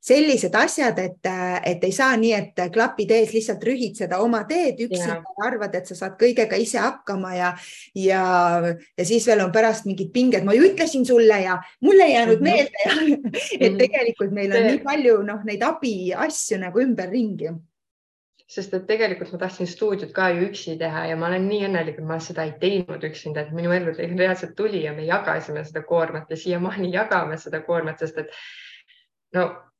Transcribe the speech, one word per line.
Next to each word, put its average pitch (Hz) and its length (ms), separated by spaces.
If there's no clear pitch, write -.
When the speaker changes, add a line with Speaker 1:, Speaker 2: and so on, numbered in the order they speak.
Speaker 1:
sellised 262 560
asjad, 254 400
et, 185 300
et 175 220
ei 190 80
saa 262 240
nii, 226 160
et 202 280
klapid 226 400
ees 220 180
lihtsalt 220 300
rühid 240 320
seda 180 240
oma 226 260
teed 311 380
üksinda 175 380
Speaker 2:
Jaa. - 180
Speaker 1:
ja 208 80
arvad, 208 320
et 180 80
sa 190 80
saad 190 240
kõigega 220 400
ise 226 240
hakkama 185 540
ja, 180 160
ja, 190 280
ja 180 80
siis 220 200
veel 208 180
on 170 100
pärast 220 320
mingid 190 260
pinged, 247 320
„Ma 202 140
ju 294 140
ütlesin 285 340
sulle 226 380
ja 185 160
mul 381 220
ei 285 140
jäänud 226 240
Speaker 2:
Mhm. 285 100
Speaker 1:
meelde 285 340
ja,“ 277 80
<laughs> 453 280
et 220 120
Speaker 2:
Mhm. 196 60
Speaker 1:
tegelikult 233 540
meil 202 180
on 196 80
Speaker 2:
See 226 140
Speaker 1:
nii 294 100
palju, 269 400
noh, 208 220
neid 208 180
abiasju 233 960
nagu 185 240
ümberringi. 190 720
Speaker 2:
Sest 190 240
et 185 120
tegelikult 208 460
ma 180 60
tahtsin 185 280
stuudiot 196 460
ka 190 160
ju 180 220
üksi 170 280
teha 165 300
ja 160 80
ma 165 140
olen 185 180
nii 208 220
õnnelik, 160 320
et - 20
ma 160 160
seda 165 240
ei 151 160
teinud 180 460
üksinda, 151 400
et 151 80
minu 170 180
ellu 175 220
te-, 170 240
reaalselt 180 380
tuli 202 260
ja 151 100
me 156 140
jagasime 160 580
seda 156 180
koormat 160 480
ja 160 60
siiamaani 180 560
jagame 175 460
seda 160 240
koormat, 160 360
sest 156 200
et 151 160
no 180 140